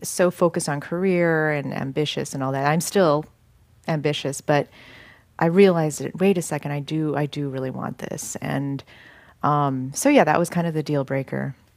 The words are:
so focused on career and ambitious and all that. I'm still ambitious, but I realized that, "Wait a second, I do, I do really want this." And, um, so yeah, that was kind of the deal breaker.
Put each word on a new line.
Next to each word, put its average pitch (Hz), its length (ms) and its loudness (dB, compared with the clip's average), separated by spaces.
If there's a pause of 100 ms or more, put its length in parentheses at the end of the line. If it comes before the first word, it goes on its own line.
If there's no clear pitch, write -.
so 180 300 2
focused 170 380 0
on 147 100 -2
career 170 720 2
and 143 220 -4
ambitious 147 600 -4
and 135 80 -6
all 135 120 -2
that. 139 180 -2
I'm 160 80 2
still 156 460 2 (640)
ambitious, 147 500 -2
but 147 300 2 (680)
I 165 100 2
realized 170 540 4
that, 139 180 -8
"Wait 190 180 4
a 175 40 0
second, 147 300 -6
I 143 80 -4
do, 151 380 -2
I 147 80 0
do 143 240 -6
really 131 220 -6
want - 260 -8
this." - 400 -10
And, 139 440 -4 (640)
um, 139 500 0
so - 140 -2
yeah, 277 160 8
that 151 160 4
was 170 100 0
kind 170 180 -2
of 165 60 -4
the 156 100 -2
deal 143 200 -2
breaker. 135 520 -4 (220)